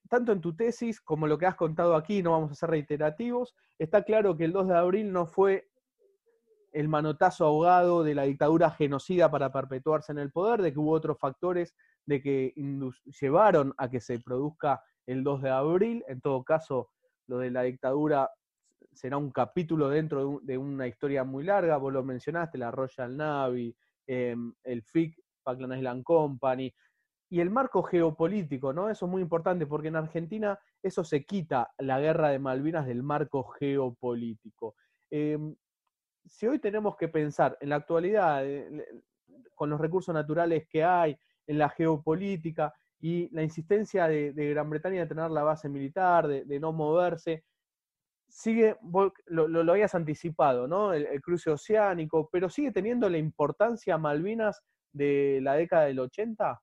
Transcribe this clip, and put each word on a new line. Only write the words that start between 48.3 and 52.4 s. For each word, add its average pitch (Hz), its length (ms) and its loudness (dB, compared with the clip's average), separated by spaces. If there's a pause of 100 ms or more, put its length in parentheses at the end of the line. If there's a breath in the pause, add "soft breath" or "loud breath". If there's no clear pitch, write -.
vos 185 300 2 (160)
lo, 165 200 2
lo, 165 160 2
lo 165 100 4
habías 202 200 4
anticipado, 151 720 0
¿no? 190 260 0
El, 147 120 -2
el 139 160 -6
cruce 170 300 -2
oceánico, 165 800 0
pero 180 180 0